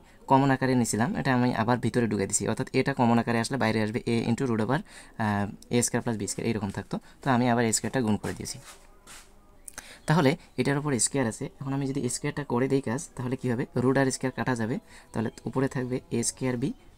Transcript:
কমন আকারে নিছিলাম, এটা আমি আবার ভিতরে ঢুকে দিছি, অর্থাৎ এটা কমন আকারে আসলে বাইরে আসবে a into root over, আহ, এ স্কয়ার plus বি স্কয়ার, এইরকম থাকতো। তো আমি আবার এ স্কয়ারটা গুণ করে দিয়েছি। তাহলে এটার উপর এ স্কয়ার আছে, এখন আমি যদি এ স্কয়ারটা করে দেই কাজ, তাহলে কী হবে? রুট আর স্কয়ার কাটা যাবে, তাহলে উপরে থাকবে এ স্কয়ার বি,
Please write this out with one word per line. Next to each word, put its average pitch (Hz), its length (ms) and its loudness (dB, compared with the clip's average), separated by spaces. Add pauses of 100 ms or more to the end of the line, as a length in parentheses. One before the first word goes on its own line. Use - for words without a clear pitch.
(260)
কমন 139 240 6
আকারে 131 240 2
নিছিলাম, 123 420 0
এটা 135 180 0
আমি 123 200 2
আবার 117 240 0
ভিতরে 120 280 0
ঢুকে 104 200 0
দিছি, 101 220 -2
অর্থাৎ 113 240 -2
এটা 131 220 2
কমন 117 240 4
আকারে 117 220 2
আসলে 127 180 -2
বাইরে 110 240 2
আসবে 110 240 -2
a 117 100 2 (140)
into 120 160 2
root 113 180 2
over, 127 140 2
আহ, 104 720 -4 (200)
এ 120 120 2
স্কয়ার 117 220 -2
plus 117 120 -2
বি 104 100 -4
স্কয়ার, - 220 -4
এইরকম 104 220 -2
থাকতো। - 280 -6 (240)
তো 143 80 0
আমি 123 200 4
আবার 117 140 4
এ 110 80 2
স্কয়ারটা 113 280 -2
গুণ 107 160 2
করে 95 160 -6
দিয়েছি। - 260 -10 (1500)
তাহলে 151 300 4 (200)
এটার 139 220 0
উপর 147 140 -2
এ 120 60 0
স্কয়ার 131 280 0
আছে, 110 180 -4 (160)
এখন 135 120 -6
আমি 139 140 -2
যদি 135 140 -4
এ 123 80 -2
স্কয়ারটা 147 360 -6
করে 127 240 0
দেই 135 120 2
কাজ, 123 360 -4
তাহলে 127 200 -4
কী 127 160 -4
হবে? 117 140 -2 (100)
রুট 131 220 4
আর 135 120 2
স্কয়ার 127 260 -4
কাটা 123 180 -2
যাবে, 113 240 -2 (340)
তাহলে 113 180 -2 (140)
উপরে 131 240 0
থাকবে 127 320 -4 (100)
এ 117 120 0
স্কয়ার 127 340 -4
বি, 143 160 -2 (260)